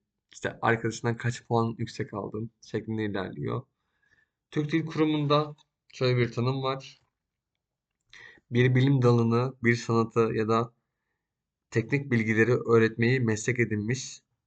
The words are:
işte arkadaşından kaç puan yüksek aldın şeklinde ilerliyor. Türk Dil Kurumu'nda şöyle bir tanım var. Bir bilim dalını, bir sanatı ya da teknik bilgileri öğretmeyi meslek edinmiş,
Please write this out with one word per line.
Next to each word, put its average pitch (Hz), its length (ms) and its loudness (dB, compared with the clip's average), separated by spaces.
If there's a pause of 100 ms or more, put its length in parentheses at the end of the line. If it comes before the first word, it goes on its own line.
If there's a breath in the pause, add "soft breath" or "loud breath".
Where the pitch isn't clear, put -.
(340)
işte - 280 -8
arkadaşından 117 560 -2
kaç - 300 -6
puan 113 300 0
yüksek 110 360 -8
aldın 104 380 -8 (100)
şeklinde 110 440 -6
ilerliyor. 101 560 -6 (920)
Türk 147 200 -4
Dil 156 140 0
Kurumu'nda 151 720 0 (380)
şöyle 127 240 0
bir 117 140 0
tanım 131 320 -2
var. 131 380 -8 (1500 loud breath)
Bir 127 240 4
bilim 135 260 4
dalını, 120 520 4 (100)
bir 117 120 6
sanatı 117 440 0
ya 113 280 0
da 113 260 0 (1000)
teknik 131 400 -2
bilgileri 110 420 2
öğretmeyi 117 680 2
meslek 113 400 -2
edinmiş, 107 600 -4 (240)